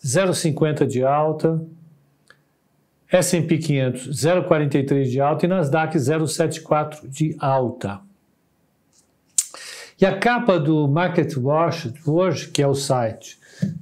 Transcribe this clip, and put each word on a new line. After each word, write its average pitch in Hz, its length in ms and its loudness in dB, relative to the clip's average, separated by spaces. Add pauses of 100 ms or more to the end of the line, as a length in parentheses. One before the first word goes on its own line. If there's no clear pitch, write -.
zero 175 300 0
cinquenta 151 540 0
de 127 180 0
alta, 156 580 0 (1500)
S 180 240 2
and 160 60 0
P 160 160 2
quinhentos, 135 600 -2
zero 175 260 2
quarenta 151 340 2
e 135 60 2
três 139 260 0
de 127 100 -2
alta 143 240 2
e 175 60 0
Nasdaq, 160 480 0
zero 156 280 0
sete 160 360 -2
quatro 151 440 -2
de 151 320 -2
alta. 127 600 -2 (2000)
E 190 60 6
a 190 120 0
capa 202 400 2
do 151 300 2
Market 165 480 0
Watch 147 560 -2 (140)
hoje, 165 420 0
que - 140 -2
é 139 40 2
o 139 80 2
site - 640 -4 (440)